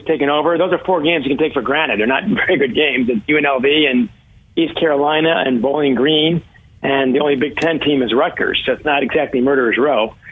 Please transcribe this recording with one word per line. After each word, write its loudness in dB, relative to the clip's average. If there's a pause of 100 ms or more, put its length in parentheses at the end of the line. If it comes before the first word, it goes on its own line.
taking 0
over. 2
Those 0
are -2
four 0
games 0
you -2
can -4
take 0
for -2
granted. 0
They're 0
not 0
<laughs> 0
very 2
good 0
games. 0
It's 0
U 2
N 0
L 0
V 2
and 0 (480)
East -2
Carolina 0
and 0
Bowling 0
Green, 2 (400)
and 0
the 2
only 0
Big -4
Ten -2
team 0
is -2
Rutgers, 0
so 0
it's -6
not 0
exactly -2
murderer's 2
row. 0 (180)